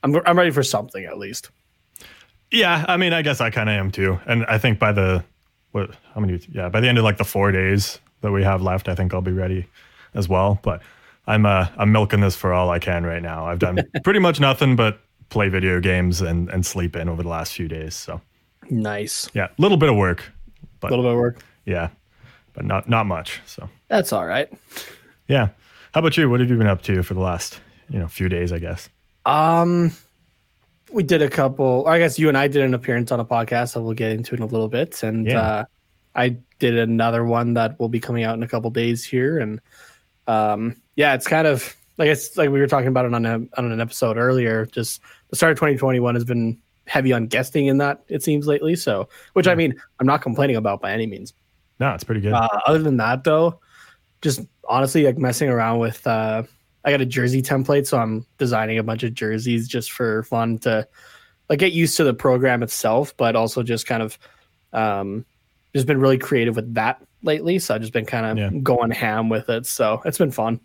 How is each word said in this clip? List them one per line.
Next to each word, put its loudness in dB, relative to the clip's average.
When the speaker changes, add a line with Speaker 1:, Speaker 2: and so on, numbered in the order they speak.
Speaker 1:
I'm, 2
I'm 6
ready 4
for 0
something -4
at -12
least. -12
Speaker 2:
Yeah, 2
I 0
mean, 0
I 0
guess -2
I 0
kinda -2
am -2
too. -2
And 0
I 0
think 2
by 2
the, 2
what, -6
how -6
many, 0
yeah, -6
by 0
the 2
end 4
of, 4
like, 2
the -2
four 0
days 0
that -4
we 0
have 2
left, -2
I -2
think -2
I'll -2
be -2
ready -2
as -2
well. 2
But -4
I'm, 2
uh, 2
I'm 2
milking 4
this 2
for -2
all 2
I 0
can -2
right -6
now. -8
I've -4
done 0
Speaker 1:
<laughs> -6
Speaker 2:
pretty 4
much 4
nothing 4
but 2
play 0
video 2
games 2
and, -2
and -2
sleep -6
in -6
over -6
the -6
last -6
few -6
days, -10
so. -12
Speaker 1:
Nice. -6
Speaker 2:
Yeah, -2
a -2
little 4
bit 4
of 4
work. 0
But -6
Speaker 1:
A -2
little 0
bit 2
of 2
work. -2
Speaker 2:
Yeah, -4
but -10
not, -4
not 2
much, -8
so. -18
Speaker 1:
That's 0
all -2
right. -4
Speaker 2:
Yeah. 2
How 4
about 2
you? 4
What 4
have 2
you 4
been 4
up 2
to 0
for -4
the -4
last, -6
you -6
know, -4
few -4
days, -2
I -4
guess? -10
Speaker 1:
Um, 4
we 0
did 4
a 2
couple, 2
I 6
guess 2
you 4
and 4
I 2
did 2
an 2
appearance -2
on 0
a -2
podcast -2
that -4
we'll -4
get -2
into -6
in -6
a -4
little -2
bit. -4
And, -2
Speaker 2:
Yeah. 2
Speaker 1:
uh, -2
I 0
did 2
another 2
one 0
that -2
will -2
be -4
coming -4
out -2
in -6
a -6
couple -4
days -2
here. -2
And, -6
um, 0
yeah, 4
it's -4
kind 2
of, 0
like, 2
it's -2
like 2
we 2
were 4
talking 2
about 2
it -2
on 0
a, 0
on -2
an -4
episode -2
earlier, 2
just -8
the -6
start 4
of 0
twenty 2
twenty-one 2
has 0
been -2
heavy 2
on 0
guesting 0
in 4
that, -2
it -6
seems, 0
lately. 0
So, -2
which, 2
I 4
Speaker 2:
Yeah. 4
Speaker 1:
mean, 0
I'm 2
not 4
complaining 0
about -2
by -6
any -2
means. -12
Speaker 2:
No, 0
it's -8
pretty -2
good. 0
Speaker 1:
Uh, 2
other 4
than 2
that, 0
though, 2
just -2
honestly, 2
like, 4
messing 0
around 0
with, -4
uh, -2
I 2
got 2
a 0
jersey 0
template, 0
so 0
I'm -2
designing -2
a -2
bunch -4
of -4
jerseys -4
just -6
for -2
fun -2
to, -2
like, 2
get 2
used 2
to 4
the 2
program 2
itself, 0
but 0
also 0
just -4
kind -2
of, -10
um, -2
just 0
been 2
really 4
creative 0
with -6
that -2
lately. 0
So -4
I've -4
just -10
been -2
kinda -4
Speaker 2:
Yeah. 0
Speaker 1:
going 2
ham -2
with -2
it. -4
So 0
it's -4
been 2
fun. -4